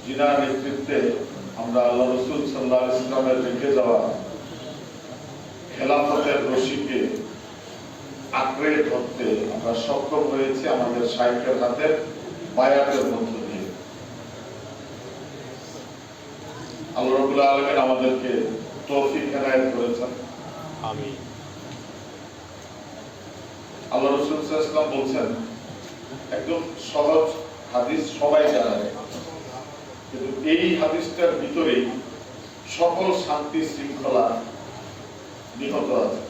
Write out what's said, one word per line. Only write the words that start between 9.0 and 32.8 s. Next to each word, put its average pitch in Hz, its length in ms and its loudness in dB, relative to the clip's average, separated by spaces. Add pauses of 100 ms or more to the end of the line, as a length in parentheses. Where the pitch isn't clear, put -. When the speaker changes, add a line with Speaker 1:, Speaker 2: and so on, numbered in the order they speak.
Speaker 1:
আমরা 117 220 0
সক্ষম 147 520 0
হয়েছি 135 400 2
আমাদের 120 420 2
শাইখের 120 540 4
হাতে 156 420 2 (500)
বায়াতের 139 500 6
মধ্য 117 260 0
দিয়ে। - 400 -6 (3250)
আল্লাহ 131 260 4
রাব্বুল 135 180 4
আলামিন 139 380 6
আমাদেরকে 127 720 4 (360)
তৌফিক 139 360 2
এনায়েত 131 540 2
করেছেন। 120 300 0 (720)
Speaker 2:
আমিন। 104 340 -6 (2750)
Speaker 1:
আল্লাহ 135 200 2
রাসূল 147 360 0
সাল্লাল্লাহু 156 340 2
আলাইহি 135 200 0
ওয়াসাল্লাম - 0 -
বলছেন, 127 240 0 (1120)
একদম 165 240 -2 (320)
সহজ 156 380 6 (420)
হাদিস, 139 460 0
সবাই 147 240 6
জানে, 120 460 4 (1200)
কিন্তু 131 380 -4
এই 170 280 6
হাদিসটার 170 540 2
ভিতরেই 147 580 2 (880)
সকল 175 360 4 (140)